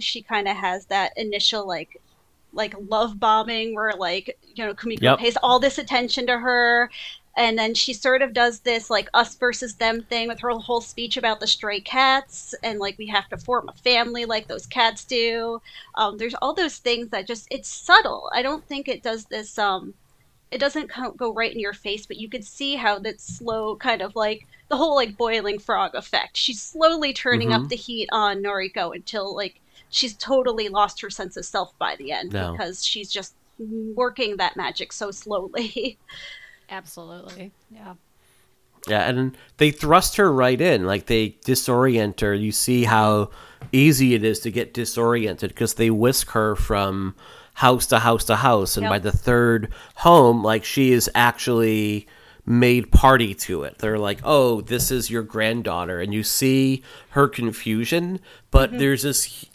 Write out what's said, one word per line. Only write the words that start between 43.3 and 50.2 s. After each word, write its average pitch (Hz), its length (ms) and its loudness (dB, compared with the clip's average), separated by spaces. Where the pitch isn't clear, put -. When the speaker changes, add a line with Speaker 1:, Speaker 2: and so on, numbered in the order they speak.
Speaker 2:
easy 135 420 6
it 107 100 2
is 110 160 0
to 113 100 -6
get 113 240 -6
disoriented 117 800 -2
'cause - 200 -2
they 113 160 2
whisk 113 400 2
her 107 260 0
from 98 580 -2
house 127 340 4
to 123 100 4
house 117 260 2
to 110 120 2
house. 113 400 2
And 104 80 0
Speaker 1:
Yep. - 60 0
Speaker 2:
by 98 80 2
the 101 140 -2
third 117 560 4
home, 127 460 8